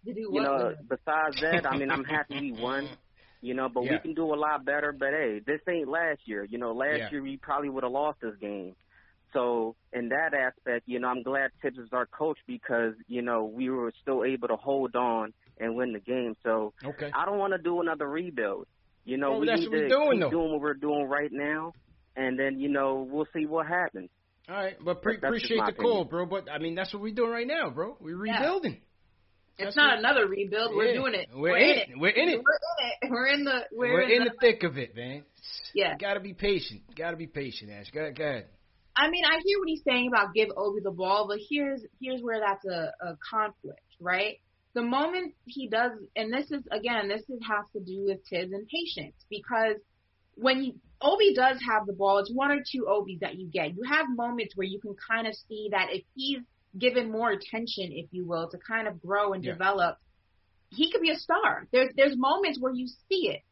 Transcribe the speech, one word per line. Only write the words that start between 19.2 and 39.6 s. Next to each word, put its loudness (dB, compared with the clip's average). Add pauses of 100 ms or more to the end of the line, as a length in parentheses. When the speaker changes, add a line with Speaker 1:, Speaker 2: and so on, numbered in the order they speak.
Speaker 3:
Well, 0
Speaker 2:
we 2
Speaker 3:
that's 4
Speaker 2:
need -2
Speaker 3:
what 0
we're 2
Speaker 2:
to 0
Speaker 3:
doing, 6
Speaker 2:
keep 4
Speaker 3:
though. 2
Speaker 2:
doing 0
what -2
we're 0
doing 0
right 0
now, -4 (420)
and -2
then, 0
you -2
know, 0
we'll -2
see -2
what -2
happens. -4 (380)
Speaker 3:
All -10
right, -4
but -2
pre-, 2
Speaker 2:
That's 0
just -2
Speaker 3:
appreciate 2
Speaker 2:
my 2
Speaker 3:
the -8
call, 2
Speaker 2:
opinion. -4
Speaker 3:
bro. -2
But, -6
I -6
mean, -2
that's -4
what -8
we're -6
doing 2
right -4
now, -2
bro. -6
We're -8
Speaker 1:
Yeah. 2
Speaker 3:
rebuilding. 0 (800)
Speaker 1:
It's -2
Speaker 3:
That's -2
Speaker 1:
not 8
Speaker 3:
what 2
Speaker 1:
another 6
rebuild. -2
We're 4
Speaker 3:
Yeah. 2
Speaker 1:
doing 0
it. -4
Speaker 3:
We're -10 (120)
Speaker 1:
We're 4
Speaker 3:
in 8
Speaker 1:
in 6
Speaker 3:
it. -2
Speaker 1:
it. -12
Speaker 3:
We're 4
in 4
it. 0 (680)
Speaker 1:
We're 0
in 2
the, 0
we're 0
Speaker 3:
We're 6
Speaker 1:
in 2
Speaker 3:
in 6
Speaker 1:
the 2
Speaker 3:
the -12
thick 6
of 0
it, -8
man. -10 (500)
Speaker 1:
Yeah. 2
Speaker 3:
Gotta -2
be -10
patient. -2 (120)
Gotta -6
be -10
patient, -10
Ash. -16
Go, -6
go -6
ahead. -4 (480)
Speaker 1:
I 4
mean, 0
I 4
hear 4
what -2